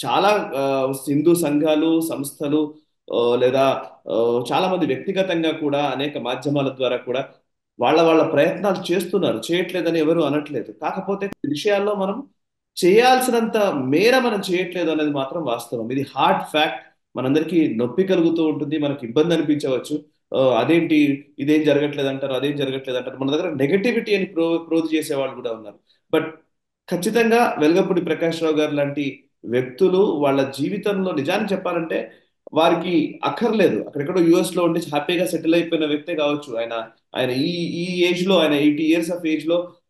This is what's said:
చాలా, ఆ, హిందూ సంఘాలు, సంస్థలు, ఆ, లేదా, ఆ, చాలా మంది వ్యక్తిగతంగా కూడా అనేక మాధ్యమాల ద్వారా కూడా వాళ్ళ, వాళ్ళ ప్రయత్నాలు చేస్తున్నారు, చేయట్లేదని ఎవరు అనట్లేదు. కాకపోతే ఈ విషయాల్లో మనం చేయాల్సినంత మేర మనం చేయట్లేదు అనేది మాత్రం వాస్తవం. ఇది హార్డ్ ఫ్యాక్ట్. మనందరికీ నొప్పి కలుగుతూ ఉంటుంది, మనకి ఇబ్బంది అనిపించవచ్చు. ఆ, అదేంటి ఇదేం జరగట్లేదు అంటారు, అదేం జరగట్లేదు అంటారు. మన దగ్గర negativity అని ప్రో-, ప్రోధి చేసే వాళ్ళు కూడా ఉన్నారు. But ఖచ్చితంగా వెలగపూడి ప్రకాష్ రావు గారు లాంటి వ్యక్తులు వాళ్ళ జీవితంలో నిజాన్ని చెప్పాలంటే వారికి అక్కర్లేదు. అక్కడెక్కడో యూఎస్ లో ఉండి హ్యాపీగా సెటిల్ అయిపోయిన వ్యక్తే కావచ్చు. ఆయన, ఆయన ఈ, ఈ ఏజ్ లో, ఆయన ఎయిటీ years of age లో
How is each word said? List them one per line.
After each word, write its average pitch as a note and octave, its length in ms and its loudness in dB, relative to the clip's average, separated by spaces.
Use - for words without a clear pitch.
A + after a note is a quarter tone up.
చాలా, F3+ 500 2
ఆ, C3+ 360 0
హిందూ D3+ 260 4
సంఘాలు, D#3 640 2
సంస్థలు, D3 760 -4
ఆ, A#2+ 220 2
లేదా, B2+ 460 2
ఆ, A#2+ 420 0
చాలా F#3 200 0
మంది F3+ 140 0
వ్యక్తిగతంగా E3 640 -2
కూడా D3 320 -2
అనేక C#3+ 360 -4
మాధ్యమాల C3+ 500 -2
ద్వారా B2+ 280 -2
కూడా B2 280 -4
వాళ్ళ, D3 220 4
వాళ్ళ D#3+ 200 4
ప్రయత్నాలు E3+ 720 0
చేస్తున్నారు, D#3+ 500 0
చేయట్లేదని E3+ 460 -2
ఎవరు D#3+ 220 2
అనట్లేదు. C#3+ 520 -2
కాకపోతే F#3+ 540 -6
ఈ - 220 -8
విషయాల్లో G3+ 460 0
మనం G3+ 340 -4
చేయాల్సినంత A#3 720 4
మేర D#3 440 4
మనం G#3 360 0
చేయట్లేదు F3 360 -2
అనేది D3+ 200 0
మాత్రం C#3+ 340 -4
వాస్తవం. A#2+ 460 -4
ఇది C#3 160 -2
హార్డ్ E3+ 260 2
ఫ్యాక్ట్. - 440 -2
మనందరికీ D#3 580 2
నొప్పి A#2+ 300 0
కలుగుతూ E3 420 2
ఉంటుంది, D3 320 -2
మనకి C#3+ 280 -4
ఇబ్బంది D#3 280 2
అనిపించవచ్చు. D3 680 -2
ఆ, B2+ 260 4
అదేంటి D3 640 2
ఇదేం D3+ 260 2
జరగట్లేదు C#3+ 440 0
అంటారు, C3+ 240 -4
అదేం C#3 240 -2
జరగట్లేదు C3 420 -4
అంటారు. B2+ 180 -10
మన C3+ 140 -2
దగ్గర D#3+ 240 -2
negativity G3+ 600 0
అని G3 100 0
ప్రో-, E3 320 0
ప్రోధి D#3+ 400 -2
చేసే D3 180 -2
వాళ్ళు C3 200 -4
కూడా A#2+ 180 -8
ఉన్నారు. G#2+ 260 -14
But D3+ 120 0
ఖచ్చితంగా A3+ 680 2
వెలగపూడి E3+ 420 2
ప్రకాష్ D#3+ 420 -2
రావు D#3+ 120 2
గారు D3 200 0
లాంటి C#3+ 500 -4
వ్యక్తులు B2+ 540 0
వాళ్ళ C#3 640 2
జీవితంలో F#3+ 520 -2
నిజాన్ని F3+ 400 -2
చెప్పాలంటే E3+ 600 -4
వారికి E3+ 720 2
అక్కర్లేదు. E3+ 580 2
అక్కడెక్కడో D#3+ 380 -4
యూఎస్ E3+ 360 4
లో F3+ 80 0
ఉండి E3 160 0
హ్యాపీగా D3 460 -2
సెటిల్ E3 280 0
అయిపోయిన D#3+ 320 0
వ్యక్తే D3+ 280 -4
కావచ్చు. D3 440 -2
ఆయన, A#2 280 -4
ఆయన B2+ 140 0
ఈ, C3+ 200 -2
ఈ F3 380 -2
ఏజ్ F3+ 240 0
లో, F#3+ 100 4
ఆయన D#3 140 2
ఎయిటీ D3+ 440 2
years E3+ 160 -2
of E3 240 -4
age D3 120 -6
లో F3 240 0